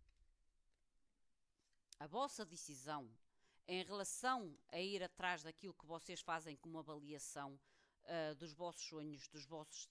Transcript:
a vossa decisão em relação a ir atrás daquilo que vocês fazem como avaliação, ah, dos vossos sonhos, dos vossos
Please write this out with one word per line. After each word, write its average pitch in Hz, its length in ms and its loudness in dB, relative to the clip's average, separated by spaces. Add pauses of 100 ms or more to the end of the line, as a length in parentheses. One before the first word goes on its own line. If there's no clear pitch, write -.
(2000)
a 147 80 -4
vossa 220 400 2
decisão 143 680 -4 (600)
em 185 120 4
relação 202 760 4 (140)
a 170 80 2
ir 196 200 4
atrás 180 440 2
daquilo 165 300 -6
que - 120 -16
vocês 165 340 -4
fazem 160 360 2
como 165 240 -4
avaliação, 147 760 -4 (460)
ah, 160 320 2
dos 151 180 -6
vossos 165 300 -2
sonhos, 151 460 -4
dos 147 180 -8
vossos 151 440 -6